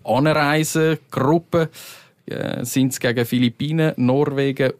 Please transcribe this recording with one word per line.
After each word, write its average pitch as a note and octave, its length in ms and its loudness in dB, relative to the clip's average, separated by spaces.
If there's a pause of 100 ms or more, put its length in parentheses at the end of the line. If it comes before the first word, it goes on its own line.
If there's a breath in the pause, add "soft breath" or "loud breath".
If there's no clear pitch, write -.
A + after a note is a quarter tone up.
anreisen. D3+ 960 2 (100)
Gruppe, D#3+ 600 0 (580 loud breath)
äh, - 360 -6
sind's C3 360 0
gegen A#2+ 260 0
Philippinen, C#3+ 720 0
Norwegen C#3 840 0